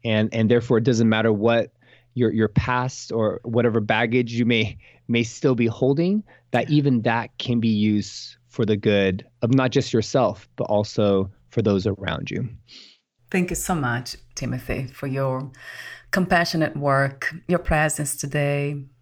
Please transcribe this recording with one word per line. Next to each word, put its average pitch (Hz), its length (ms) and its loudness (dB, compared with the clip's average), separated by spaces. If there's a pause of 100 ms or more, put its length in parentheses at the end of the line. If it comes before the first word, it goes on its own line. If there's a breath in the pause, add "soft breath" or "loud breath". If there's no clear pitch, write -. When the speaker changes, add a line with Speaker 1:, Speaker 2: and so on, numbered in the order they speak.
Speaker 1:
And, 110 280 2
and 113 180 2
therefore, 120 280 4
it 113 60 0
doesn't 117 240 4
matter 110 240 4
what 113 400 2 (420 soft breath)
your, 113 180 2
your 110 160 2
past - 640 -2
or 107 320 -2
whatever 117 380 2
baggage 113 520 0
you 117 140 0
may, 110 320 0 (300 soft breath)
may 117 160 2
still 131 320 0
be 117 100 2
holding, 160 560 0 (300 soft breath)
that 123 180 0
Speaker 2:
Yeah. 147 60 4
Speaker 1:
even 135 260 2
that 117 360 -2
can 120 200 -2
be 113 100 0
used 104 680 0 (120)
for - 160 -4
the 107 120 2
good 101 500 2 (160)
of 117 100 0
not 131 200 2
just 131 200 0
yourself, 113 640 0
but - 100 -6
also 104 680 0 (200)
for 120 100 -2
those 101 280 2
around 85 420 -4
you. 127 180 -6 (840 loud breath)
Speaker 2:
Thank 185 180 0
you 165 60 -4
so - 180 -4
much, 123 420 -4 (200)
Timothy, 123 500 -6
for - 220 -10
your 135 420 -4 (600 loud breath)
compassionate 170 640 0
work, 139 580 0 (140)
your 180 100 2
presence 156 580 0
today 143 680 -2 (180)